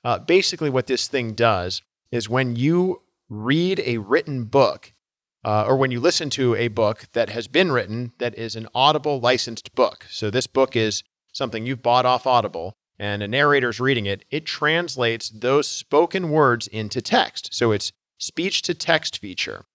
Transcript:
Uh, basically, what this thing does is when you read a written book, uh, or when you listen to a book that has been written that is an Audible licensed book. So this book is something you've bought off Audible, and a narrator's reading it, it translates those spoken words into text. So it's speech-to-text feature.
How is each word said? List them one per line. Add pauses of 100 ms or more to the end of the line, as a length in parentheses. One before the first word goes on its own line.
Uh,
basically,
what
this
thing
does (300)
is
when
you (260)
read
a
written
book, (520)
uh,
or
when
you
listen
to
a
book
that
has
been
written
that
is
an
Audible
licensed
book.
So
this
book
is (300)
something
you've
bought
off
Audible, (220)
and
a
narrator's
reading
it,
it
translates
those
spoken
words
into
text.
So
it's (280)
speech-to-text
feature. (100)